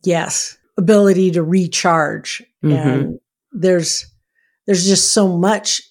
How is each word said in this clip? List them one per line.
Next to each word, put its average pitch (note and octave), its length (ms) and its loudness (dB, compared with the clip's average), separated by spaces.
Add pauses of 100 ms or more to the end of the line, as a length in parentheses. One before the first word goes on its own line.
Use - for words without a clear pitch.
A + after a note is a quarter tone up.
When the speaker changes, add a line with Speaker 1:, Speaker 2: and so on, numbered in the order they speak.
Speaker 1:
Yes. - 560 -4 (180)
Ability G3 560 4
to E3+ 120 0
recharge. E3 960 -2 (220)
Speaker 2:
Mm-hmm. D3 120 2
Speaker 1:
And C#3 420 -2 (340)
there's, F3+ 520 -2 (640)
there's F#3 180 0
just F#3+ 280 2
so G3+ 160 2
much F#3+ 520 -2 (100)